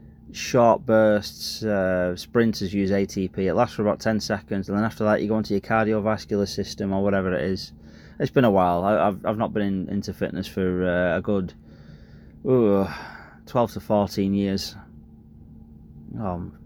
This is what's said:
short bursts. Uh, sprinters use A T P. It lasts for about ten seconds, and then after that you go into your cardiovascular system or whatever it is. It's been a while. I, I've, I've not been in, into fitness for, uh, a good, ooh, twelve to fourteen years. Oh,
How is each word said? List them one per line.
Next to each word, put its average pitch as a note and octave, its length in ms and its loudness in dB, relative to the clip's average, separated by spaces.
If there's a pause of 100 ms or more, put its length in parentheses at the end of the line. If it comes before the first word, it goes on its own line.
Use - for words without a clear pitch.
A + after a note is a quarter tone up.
(320)
short - 520 4
bursts. A2 800 2
Uh, F#2 540 0
sprinters G#2 580 0
use G2 160 0
A G2 160 2
T F#2 220 -4
P. F#2+ 180 -4
It E2+ 80 0
lasts A2+ 220 2
for A2+ 60 -2
about G#2 180 0
ten A2 200 -2
seconds, G2 480 -6
and G2+ 80 -2
then G#2+ 80 0
after A2 200 -4
that G#2 180 2
you G#2 60 0
go A2 100 0
into G#2 160 -2
your G2 80 0
cardiovascular G#2+ 840 0
system G2 460 -6
or F#2+ 100 0
whatever G2 300 0
it C2+ 120 -2
is. F#2 280 -6 (460)
It's C#3 120 -2
been C3+ 140 4
a A2+ 60 6
while. F2+ 340 4
I, G2 240 2
I've, G2 160 -4
I've G#2+ 140 -2
not A2 160 -2
been G#2+ 80 0
in, F#2+ 260 -2
into G2 240 -4
fitness F#2 340 -4
for, F#2 400 0
uh, F2+ 320 2
a - 40 -2
good, F#2+ 320 -2 (920)
ooh, G#2 420 4 (600)
twelve A#2+ 260 0
to G#2+ 80 -8
fourteen G2+ 540 0
years. G2 400 -2 (1400)
Oh, F2+ 320 -6 (160)